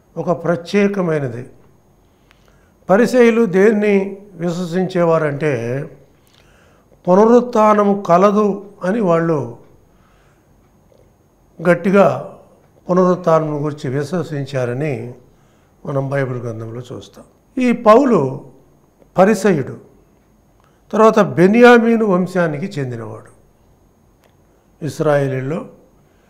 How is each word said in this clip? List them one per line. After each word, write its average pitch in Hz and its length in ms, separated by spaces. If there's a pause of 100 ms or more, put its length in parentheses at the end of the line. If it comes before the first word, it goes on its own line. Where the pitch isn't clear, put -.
(180)
ఒక 170 260
ప్రత్యేకమైనది. 170 1080 (1400)
పరిసయ్యులు 233 560
దేన్ని 196 720 (160)
విశ్వసించేవారంటే, 160 1500 (1200)
పునరుత్థానం 214 920
కలదు 202 720 (100)
అని 202 180
వాళ్ళు 165 560 (2000)
గట్టిగా 170 760 (520)
పునరుత్థానం 165 760
గురించి 147 240
విశ్వసించారని 135 1200 (720)
మనం 135 240
బైబిల్ 131 320
గ్రంథంలో 113 400 (120)
చూస్తాం. - 320 (320)
ఈ 254 140
పౌలు 214 800 (640)
పరిసయ్యుడు, 185 760 (1000)
తర్వాత 220 260
బెన్యామీను 220 840
వంశానికి 180 600
చెందినవాడు. 113 680 (1500)
ఇస్రాయేలీల్లో 139 800 (640)